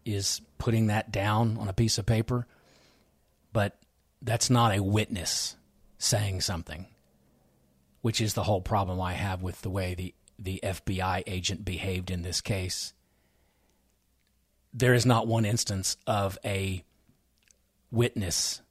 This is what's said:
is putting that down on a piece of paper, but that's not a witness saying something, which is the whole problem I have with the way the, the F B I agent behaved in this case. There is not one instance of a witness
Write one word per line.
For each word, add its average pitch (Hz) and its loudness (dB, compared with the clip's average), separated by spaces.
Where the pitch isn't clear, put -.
is 101 -2
putting 110 2
that 110 0
down 107 2
on 104 -4
a 95 -6
piece 113 2
of 107 -4
paper, 120 2
but 101 0
that's 117 0
not 117 6
a 101 2
witness 101 0
saying 101 0
something, 82 -6
which 113 -2
is 110 0
the 104 -2
whole 98 2
problem 92 0
I 90 -2
have 92 -4
with 92 -6
the - -6
way 92 -2
the, 90 -8
the 95 -8
F 95 -6
B 95 -2
I 92 -2
agent 92 -4
behaved 92 -4
in 87 -4
this 87 -4
case. 92 -4
There 123 6
is 117 4
not 117 6
one 113 4
instance 101 0
of 101 0
a 95 -2
witness 110 0